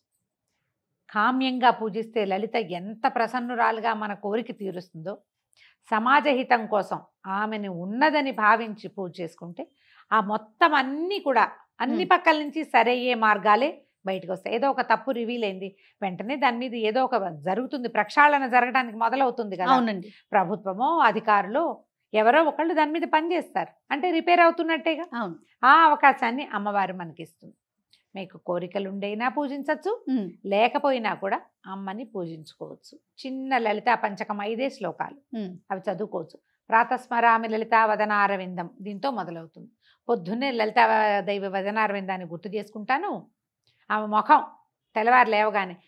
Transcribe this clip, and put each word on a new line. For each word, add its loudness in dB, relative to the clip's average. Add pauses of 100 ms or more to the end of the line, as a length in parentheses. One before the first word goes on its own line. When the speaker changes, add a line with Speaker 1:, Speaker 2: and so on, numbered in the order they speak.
(1120)
Speaker 1:
కామ్యంగా 2
పూజిస్తే -4
లలిత -2 (240)
ఎంత -10 (120)
ప్రసన్నురాలుగా -2
మన -6 (120)
కోరిక -4
తీరుస్తుందో, -10 (760)
సమాజ 2
హితం 2
కోసం -2 (400)
ఆమెను -6 (140)
ఉన్నదని 0 (100)
భావించి 2
పూజ -10 (100)
చేసుకుంటే -12 (460)
ఆ 4 (120)
మొత్తం 0
అన్నీ -2 (100)
కూడా 4 (340)
అన్ని 0
Speaker 2:
ఉమ్. 4
Speaker 1:
పక్కల 4
నుంచి -6 (120)
సరయ్యే 2
మార్గాలే 4 (360)
బయటకు -6
వస్తాయి. -4
ఏదో 0
ఒక -2
తప్పు 2
రివీల్ -4
అయింది, -8 (340)
వెంటనే -6
దాని 0
మీద -8 (140)
ఏదో 0
ఒక -2 (300)
జరుగుతుంది, -4
ప్రక్షాళన 2
జరగడానికి 2
మొదలవుతుంది -2
కదా. 2
Speaker 2:
అవునండి. 0 (260)
Speaker 1:
ప్రభుత్వమో 0 (220)
అధికారులు 0 (480)
ఎవరో 6 (100)
ఒకళ్ళు -2
దాని 2
మీద -2
పనిచేస్తారు, -2 (200)
అంటే -2 (120)
రిపేర్ 4
అవుతున్నట్టేగా. -2 (140)
Speaker 2:
అవును. -6 (340)
Speaker 1:
ఆ 10 (140)
అవకాశాన్ని 2 (120)
అమ్మవారు -2
మనకిస్తుంది. -16 (640)
మీకు -14 (120)
కోరికలు -4
ఉండైనా -4
పూజించవచ్చు, -4 (200)
Speaker 2:
ఉమ్. 0 (200)
Speaker 1:
లేకపోయినా 0 (100)
కూడా -2 (280)
అమ్మని -10
పూజించుకోవచ్చు. -14 (280)
చిన్న -4
లలితా 2
పంచకం -6 (100)
ఐదే -4
శ్లోకాలు, -8 (200)
Speaker 2:
ఉమ్. -8 (180)
Speaker 1:
అవి -6
చదువుకోవచ్చు. -6 (340)
ప్రాతస్మరామి 2
లలితా 2
వదనారవిందం, 0 (120)
దీంతో -6
మొదలవుతుంది. -10 (380)
పొద్దున్నే -2 (100)
లలితా 4
వ-, 2
దైవ -4 (120)
వదనారవిందాన్ని -2
గుర్తు -12
చేసుకుంటాను, -4 (800)
ఆమె -2 (100)
ముఖం 6 (560)
తెల్లవారు 6
లేవగానే, 0 (140)